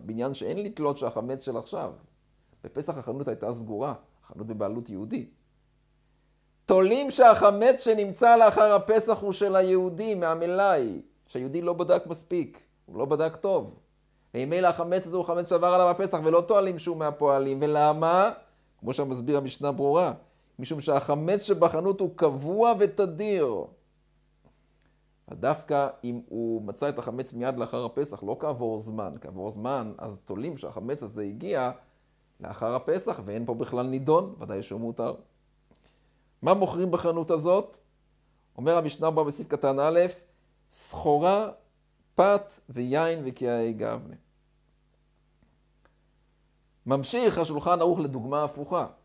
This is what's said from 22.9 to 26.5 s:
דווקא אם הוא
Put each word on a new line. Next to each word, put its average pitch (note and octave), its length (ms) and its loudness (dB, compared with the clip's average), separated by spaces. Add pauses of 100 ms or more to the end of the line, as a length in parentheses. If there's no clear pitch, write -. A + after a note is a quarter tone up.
דווקא C#3+ 540 -2 (160)
אם A#2+ 240 -8
הוא A2+ 340 -4